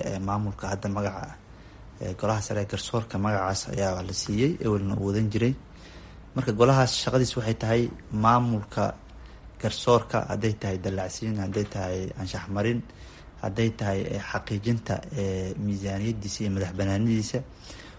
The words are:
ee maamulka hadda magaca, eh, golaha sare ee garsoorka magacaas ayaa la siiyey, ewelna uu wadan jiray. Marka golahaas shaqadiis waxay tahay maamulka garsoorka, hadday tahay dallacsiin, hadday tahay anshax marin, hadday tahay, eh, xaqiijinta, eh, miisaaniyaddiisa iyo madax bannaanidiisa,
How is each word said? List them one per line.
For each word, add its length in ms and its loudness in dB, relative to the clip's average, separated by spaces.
ee 140 -2
maamulka 500 -2
hadda 200 -2
magaca, 460 -2
eh, 180 -6
golaha 240 2
sare 220 -2
ee 40 -2
garsoorka 520 -2
magacaas 500 0
ayaa 340 0
la 100 -6
siiyey, 480 2
ewelna 360 2
uu 100 0
wadan 240 4
jiray. 240 4
Marka 200 0
golahaas 440 8
shaqadiis 400 2
waxay 180 2
tahay 280 4
maamulka 720 4
garsoorka, 580 2
hadday 260 0
tahay 240 -2
dallacsiin, 600 -4
hadday 260 0
tahay 360 -4
anshax 300 -6
marin, 340 0
hadday 280 2
tahay, 320 0
eh, 180 -4
xaqiijinta, 760 -2
eh, 460 -2
miisaaniyaddiisa 800 -2
iyo 100 0
madax 260 0
bannaanidiisa, 640 2